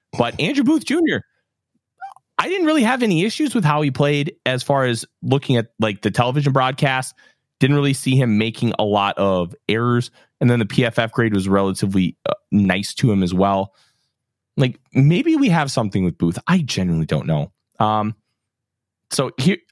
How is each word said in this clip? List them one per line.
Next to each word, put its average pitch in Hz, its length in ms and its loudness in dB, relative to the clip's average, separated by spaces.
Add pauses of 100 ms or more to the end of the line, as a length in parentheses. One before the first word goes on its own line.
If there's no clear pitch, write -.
(180)
But 120 220 -4
Andrew 262 240 -2
Booth 302 220 0
Junior, 285 380 -2 (1160)
I 247 100 -2
didn't 370 160 -2
really 311 180 2
have 247 200 0
any 180 200 0
issues 240 300 -2
with 214 120 0
how 151 180 2
he 143 80 0
played 143 440 0 (120)
as 127 160 -2
far 135 220 0
as 120 200 -2 (160)
looking 131 360 0
at, 113 100 -2 (120)
like, 107 220 -2
the 107 80 0
television 131 440 0
broadcast. 131 600 0 (460)
Didn't 139 180 4
really 143 160 2
see 131 240 0
him 120 200 2
making 113 400 -2
a 104 60 0
lot 101 340 0
of 92 380 0 (140)
errors. 120 420 0 (300)
And 127 80 4
then 120 100 2
the 110 60 0
P 127 180 0
F 117 160 0
F 113 140 0
grade 113 200 2
was 95 140 0
relatively, 98 800 0
uh, - 80 -2 (180)
nice 98 440 2
to 131 140 2
him 98 140 2
as 87 100 0
well. 98 400 0 (840)
Like, 127 240 -2 (100)
maybe 208 460 2
we 277 100 2
have 160 240 0
something 104 320 -2
with 87 140 -2
Booth. 85 280 -2
I 180 120 2
genuinely 90 480 -2
don't 73 200 -4
know. 78 280 -4 (260)
Um, 107 360 -2 (960)
so - 260 -2
here, 160 220 2 (120)